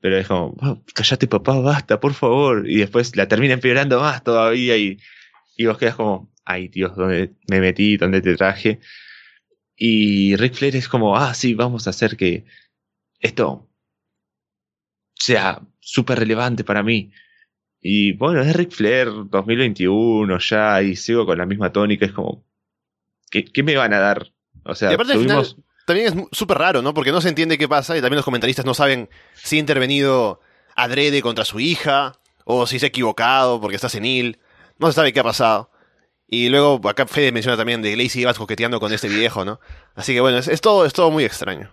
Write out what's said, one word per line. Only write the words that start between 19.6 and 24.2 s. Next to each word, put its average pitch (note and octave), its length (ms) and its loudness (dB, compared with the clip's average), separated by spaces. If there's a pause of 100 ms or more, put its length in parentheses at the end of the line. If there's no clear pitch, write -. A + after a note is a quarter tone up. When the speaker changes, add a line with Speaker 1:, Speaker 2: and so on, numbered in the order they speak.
Speaker 1:
ya G#2+ 420 2
y G2 140 0
sigo A2+ 300 0
con F2 120 0
la F2 80 -4
misma G2 280 -2
tónica, G#2 320 0
es G2 80 -4
como, E2+ 320 -8 (840)
"¿qué, - 160 -2
qué - 180 -2
me D3 120 0
van A#2+ 180 2
a G#2 60 2
dar?". F#2+ 320 0 (320)